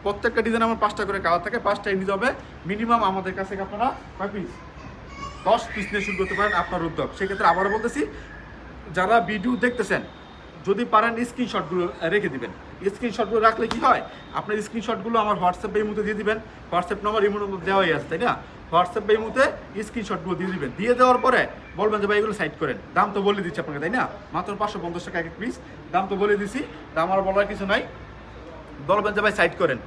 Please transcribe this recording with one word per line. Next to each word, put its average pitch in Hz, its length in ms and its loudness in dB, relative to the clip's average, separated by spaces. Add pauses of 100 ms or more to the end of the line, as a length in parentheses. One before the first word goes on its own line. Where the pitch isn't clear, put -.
প্রত্যেকটা 220 380 0
ডিজাইন 226 220 2
আমার 226 160 2
পাঁচটা 208 260 0
করে 196 140 -2
কালার 175 200 4
থাকে, 208 200 -4
পাঁচটাই 208 360 0
নিতে 190 160 0
হবে 208 220 2 (320)
মিনিমাম। 220 380 2
আমাদের 190 300 0
কাছে 190 280 -6
আপনারা 208 300 0 (280)
কয় 196 140 -2
পিস? 190 160 -6 (960)
দশ 226 160 6 (140)
পিস 202 100 -2
নিয়ে 202 160 -2
শুরু 196 160 -4
করতে 190 160 -2
পারেন 202 200 2
আপনার 175 300 0
উদ্যোগ। - 340 -2
সেক্ষেত্রে 196 300 0
আবারও 180 220 4
বলতেছি, 233 360 0 (880)
যারা 190 260 6
ভিডিও 214 360 0
দেখতেছেন, 240 460 0 (640)
যদি 240 200 2
পারেন 233 400 4
স্ক্রিনশটগুলো 185 640 -2 (220)
রেখে 185 200 2
দিবেন। 131 200 -6 (400)
স্ক্রিনশটগুলো 220 500 0
রাখলে 220 280 4
কি 233 120 -2
হয়? 262 220 4 (320)
আপনার 208 280 -2
স্ক্রিনশটগুলো 220 580 -2
আমার 208 160 2
WhatsApp-এ 180 420 0
এই 214 60 2
মুহূর্তে 214 200 -2
দিয়ে 208 120 -2
দিবেন। 214 240 0 (320)
WhatsApp 180 320 0
নাম্বার 214 200 2
এই 208 60 6
মুহূর্তে 196 360 -4
দেওয়াই 190 280 4
আছে, 139 160 -2
তাই 165 100 -2
না? 202 180 2 (340)
WhatsApp-এ 190 400 2
এই 214 60 6
মুহূর্তে 220 680 0
স্ক্রিনশটগুলো 185 520 -4
দিয়ে 185 160 -2
দিবেন। 143 260 -4
দিয়ে 226 160 4
দেওয়ার 254 240 8
পরে 254 300 4 (300)
বলবেন 208 240 2
যে, 202 60 0
"ভাই, 208 100 4
এগুলো 208 160 2
সাইড 160 260 -2
করেন।" 139 180 0 (160)
দাম 202 200 4
তো 202 80 0
বলে 202 200 2
দিচ্ছি 170 200 -4
আপনাকে, 143 180 -6
তাই 156 100 -2
না? 220 180 0 (260)
মাত্র 185 260 -2
পাঁচশো 202 240 -2
পঞ্চাশ 170 200 -6
টাকা 180 160 -6
এক 165 200 -6
পিস, 220 200 -6 (320)
দাম 190 180 2
তো 202 60 0
বলে 202 220 4
দিছি, 202 260 -2 (320)
দাম 165 160 2
আর 190 100 4
বলার 190 240 4
কিছু 202 200 -6
নাই। 208 220 2 (1000)
বলবেন 208 260 4
যে, 202 80 0
"ভাই, 208 100 4
সাইড 175 260 4
করেন।" 147 300 2